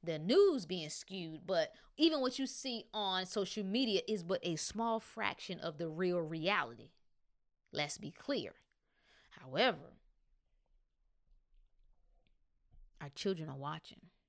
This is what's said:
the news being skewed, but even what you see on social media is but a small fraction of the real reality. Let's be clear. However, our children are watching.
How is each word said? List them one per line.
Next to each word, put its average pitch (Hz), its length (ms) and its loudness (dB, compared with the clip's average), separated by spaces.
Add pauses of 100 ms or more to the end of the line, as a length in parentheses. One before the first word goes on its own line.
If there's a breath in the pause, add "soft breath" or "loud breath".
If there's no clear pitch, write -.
the 160 160 -2
news 262 480 6
being 156 240 -4
skewed, 170 560 -8
but 175 280 2 (220 loud breath)
even 311 240 4
what 262 200 0
you 269 60 2
see 240 460 -6
on 190 340 0
social 202 380 -2
media 214 440 2
is 202 160 0
but 175 180 0
a 165 140 0
small 226 420 0
fraction 202 640 -6
of 160 180 -6
the 165 100 -2
real 175 300 2
reality. 156 720 -2 (800)
Let's 147 280 -2
be 143 120 -8
clear. 170 440 -4 (760 soft breath)
However, 165 680 0 (3000)
our 143 100 -10
children 160 380 -4
are 139 80 -8
watching. 147 520 -10 (200)